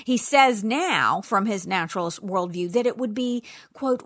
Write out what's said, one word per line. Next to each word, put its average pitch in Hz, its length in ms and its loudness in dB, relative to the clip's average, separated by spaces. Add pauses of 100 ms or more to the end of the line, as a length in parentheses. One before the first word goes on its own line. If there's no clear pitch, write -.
He 247 140 2
says 254 460 4
now, 214 580 0
from 202 240 0
his 190 220 -4
naturalist 175 580 -4
worldview, 175 460 -2
that 240 160 0
it - 100 -2
would 233 160 -4
be, 240 300 -2 (300)
quote, 262 320 -2